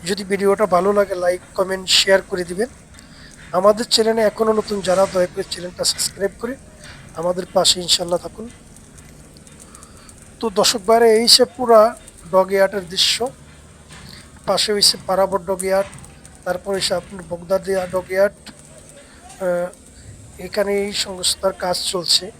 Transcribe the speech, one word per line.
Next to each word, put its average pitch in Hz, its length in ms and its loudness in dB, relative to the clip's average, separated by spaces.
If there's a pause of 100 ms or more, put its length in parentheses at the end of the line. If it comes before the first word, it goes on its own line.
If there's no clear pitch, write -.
যদি 202 180 -4
ভিডিওটা 196 420 2
ভালো 185 280 2
লাগে, 196 220 2
লাইক, 180 260 0 (120)
কমেন্ট, 190 360 -4
শেয়ার 190 320 4
করে 180 220 -6
দিবেন। 180 260 -4 (800)
আমাদের 202 420 4
চ্যানেলে 226 300 4
এখনও 220 300 2
নতুন 208 280 -2
যারা, 185 240 2
দয়া 185 280 0
করে 190 100 -6
চ্যানেলটা 175 480 -10
সাবস্ক্রাইব - 480 -4
করে 247 160 -6 (600)
আমাদের 180 380 -2
পাশে 180 260 2
ইনশাল্লাহ 175 460 -2
থাকুন। 220 240 -14 (1900)
তো 226 100 -2
দর্শক 202 400 0
ভাইরা, 233 180 6 (120)
এই 233 80 0
সে 240 180 2
পুরা 226 500 4 (360)
ডগইয়ার্ডের 190 580 0
দৃশ্য। - 280 -2 (1300)
পাশে 208 280 0
হইছে 202 240 2 (100)
পারাবত 190 420 0
ডগইয়ার্ড, 190 400 0 (560)
তারপর 180 280 -4
হইছে 185 220 -2
আপনার 180 340 -8
বগদাদিয়া 180 580 -2
ডগইয়ার্ড। 185 560 0
আহ, - 1300 -8 (760)
এখানে 202 260 -2 (140)
এই 208 80 -8 (120)
সংস্থার 190 480 -4 (100)
কাজ 180 140 -2 (140)
চলছে। 180 340 -2 (140)